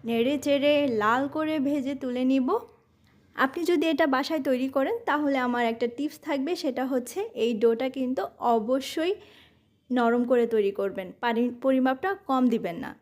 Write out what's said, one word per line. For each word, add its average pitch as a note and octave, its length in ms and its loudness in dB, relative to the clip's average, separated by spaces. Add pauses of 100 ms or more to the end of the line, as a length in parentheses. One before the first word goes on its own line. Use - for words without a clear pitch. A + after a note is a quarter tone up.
নেড়ে A#3 280 2 (100)
চেড়ে C#4+ 280 4 (300)
লাল A#3 200 2 (140)
করে D#4 180 -2 (120)
ভেজে C#4+ 360 -2
তুলে B3+ 280 -4
নিব। C4+ 180 2 (880)
আপনি C4+ 240 0 (100)
যদি D#4+ 220 2
এটা D#4+ 220 2
বাসায় C#4 340 -2
তৈরি C4 280 0
করেন, D#4+ 200 0 (120)
তাহলে D4 380 0
আমার A#3+ 260 0
একটা A#3 140 -2 (100)
টিপস D4 300 -6
থাকবে, C#4+ 260 -2 (100)
সেটা C4 300 -2
হচ্ছে B3+ 280 -4 (240)
এই A#3+ 80 0 (100)
ডোটা A#3 340 2
কিন্তু C4 260 -2 (320)
অবশ্যই C4+ 580 -2 (760)
নরম A#3+ 400 2
করে A#3+ 140 4 (100)
তৈরি G3+ 240 2
করবেন, F#3+ 300 -6 (140)
পানির A#3+ 280 2 (140)
পরিমাপটা C4 460 2 (180)
কম C4 140 2 (120)
দিবেন E3+ 300 -4
না C#3 60 -10 (120)